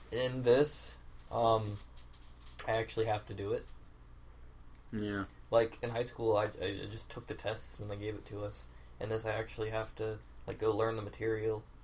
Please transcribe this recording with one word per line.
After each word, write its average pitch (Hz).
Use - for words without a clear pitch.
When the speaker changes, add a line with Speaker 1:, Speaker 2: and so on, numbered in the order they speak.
Speaker 1:
in 127
this, 131
um, 110
I 113
actually 110
have 107
to 104
do 101
it. -
Speaker 2:
Yeah. 104
Speaker 1:
Like, 117
in 117
high 120
school, 113
I, 104
I 98
just -
took -
the 107
tests -
when 104
they 104
gave 107
it -
to 104
us. -
And 110
this, 110
I 107
actually 110
have 110
to, 110
like, 107
go 107
learn 113
the 107
material. 110